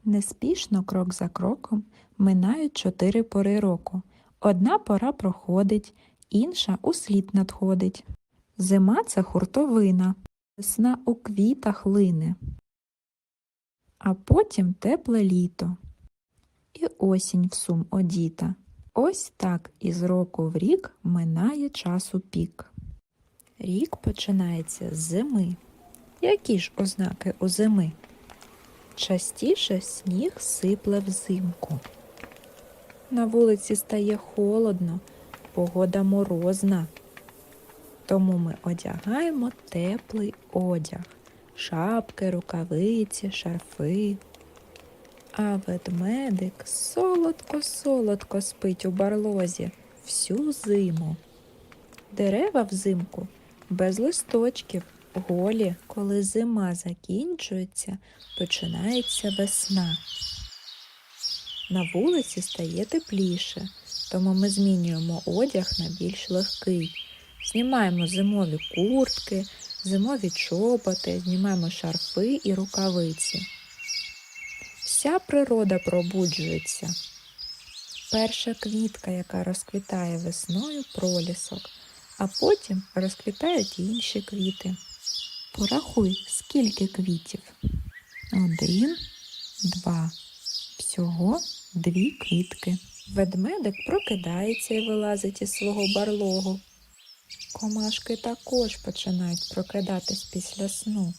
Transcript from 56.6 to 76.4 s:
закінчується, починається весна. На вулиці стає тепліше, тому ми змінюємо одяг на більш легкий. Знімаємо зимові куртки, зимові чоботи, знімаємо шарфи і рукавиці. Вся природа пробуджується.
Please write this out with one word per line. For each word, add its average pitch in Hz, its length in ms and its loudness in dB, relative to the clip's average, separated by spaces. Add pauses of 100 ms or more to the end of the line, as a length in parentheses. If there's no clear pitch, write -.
закінчується, 190 1200 -6 (400)
починається 190 1000 -2
весна. 190 600 0 (1700)
На 185 240 0
вулиці 254 480 0
стає 170 440 -4
тепліше, 190 840 -2 (420)
тому 190 220 2
ми 196 160 4
змінюємо 170 760 2
одяг 190 540 0
на 165 100 -4 (100)
більш 185 300 -6
легкий. 180 640 -2 (560)
Знімаємо 214 560 2
зимові 185 500 2 (180)
куртки, 208 720 2 (380)
зимові 196 460 2
чоботи, 185 960 0
знімаємо 185 440 2
шарфи 180 760 -2
і 202 100 2
рукавиці. 180 920 -2 (1400)
Вся 330 340 2
природа 226 600 2
пробуджується. 175 1160 -2 (1160)